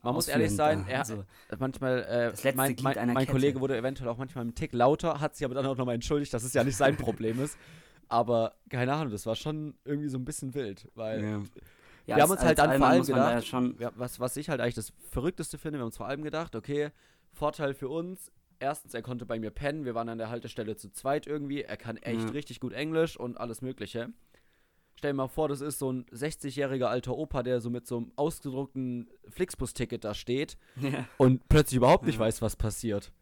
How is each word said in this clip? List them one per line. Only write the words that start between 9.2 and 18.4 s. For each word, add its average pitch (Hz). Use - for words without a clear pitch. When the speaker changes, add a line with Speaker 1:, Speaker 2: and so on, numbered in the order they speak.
Speaker 1:
war 113
schon 151
irgendwie 147
so 131
ein 127
bisschen 135
wild, 113
weil 110
Speaker 2:
Ja. 107
Ja, 104
Speaker 1:
wir -
Speaker 2:
als, 147
Speaker 1:
haben 170
uns 190
halt 165
Speaker 2:
als -
Speaker 1:
dann 143
vor 135
Speaker 2:
Allmann 135
Speaker 1:
allem 127
Speaker 2:
muss 131
man 127
da -
Speaker 1:
gedacht, 117
Speaker 2:
schon 123
Speaker 1:
ja, 117
was, 123
was 127
ich 151
halt 131
eigentlich 120
das -
Verrückteste 160
finde, 151
wir -
haben 117
uns 113
vor 104
allem 139
gedacht, 156
okay, 147
Vorteil 151
für 135
uns, 175